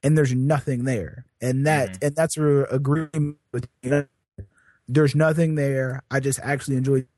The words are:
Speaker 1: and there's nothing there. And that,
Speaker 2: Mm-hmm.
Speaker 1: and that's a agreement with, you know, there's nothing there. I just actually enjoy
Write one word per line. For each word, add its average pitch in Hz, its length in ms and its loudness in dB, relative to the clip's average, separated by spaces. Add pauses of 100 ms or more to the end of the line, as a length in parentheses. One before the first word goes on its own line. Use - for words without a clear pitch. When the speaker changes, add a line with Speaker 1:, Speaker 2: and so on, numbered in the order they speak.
Speaker 1:
and 147 160 4
there's 131 160 2
nothing 131 500 0
there. 113 400 -6 (160)
And 131 260 0
that, 143 240 2
Speaker 2:
Mm-hmm. 92 160 -4
Speaker 1:
and 147 100 -2
that's 160 200 0
a 143 280 4
agreement 147 720 -2 (160)
with, 120 160 -6 (140)
you 127 80 -4
know, 143 160 0 (840)
there's 143 260 4
nothing 160 400 2
there. 135 560 -2
I 139 80 0
just 135 240 -2
actually 139 340 -2
enjoy 131 280 2 (120)